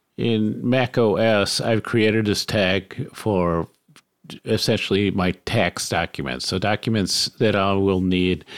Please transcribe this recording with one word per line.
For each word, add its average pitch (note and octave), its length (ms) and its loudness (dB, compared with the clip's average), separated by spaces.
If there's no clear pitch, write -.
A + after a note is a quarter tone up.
in A#2 500 0
Mac B2 300 0
O G#2+ 200 4
S, G#2+ 440 2
I've A2 220 0
created A2 420 2
this G2+ 220 0
tag F#2+ 680 -2
for F2 560 0
essentially G2+ 640 0
my F#2 220 0
tax G2 440 -2
documents. C#2+ 600 -4
So F#2+ 100 -4
documents G#2 680 -2
that G#2+ 160 2
I G2 200 2
will G2 260 2
need F#2 440 0